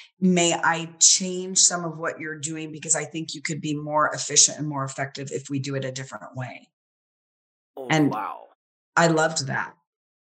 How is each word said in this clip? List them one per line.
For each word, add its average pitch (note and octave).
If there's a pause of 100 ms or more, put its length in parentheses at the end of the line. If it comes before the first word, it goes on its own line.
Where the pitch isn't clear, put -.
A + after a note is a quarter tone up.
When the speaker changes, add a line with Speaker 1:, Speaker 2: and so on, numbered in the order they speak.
(200)
Speaker 1:
"May F3
I E3 (140)
change F#3
some F3
of D#3+
what D#3+
you're D#3
doing? D#3
Because D#3
I D3+
think D#3+
you D#3+
could D3
be D3+
more D3
efficient D3
and D3+
more C#3+
effective C#3
if -
we C#3+
do C#3
it B2+
a B2+
different -
way." A#2+ (1080)
Speaker 2:
Oh, C3
Speaker 1:
And D3
Speaker 2:
wow. F2 (480)
Speaker 1:
I E3+
loved D#3+
that. B2 (680)